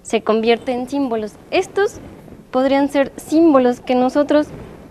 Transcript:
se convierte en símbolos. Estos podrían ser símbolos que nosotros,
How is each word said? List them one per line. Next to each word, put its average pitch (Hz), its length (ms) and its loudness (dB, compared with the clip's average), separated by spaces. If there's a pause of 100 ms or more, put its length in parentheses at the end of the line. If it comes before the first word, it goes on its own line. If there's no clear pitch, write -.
se 220 220 -4
convierte 226 480 0
en 247 180 -6
símbolos. 233 440 -4 (180)
Estos 392 480 -2 (500)
podrían 269 400 0
ser 277 260 -2
símbolos 277 680 2
que 262 120 -2
nosotros, 285 540 2 (420)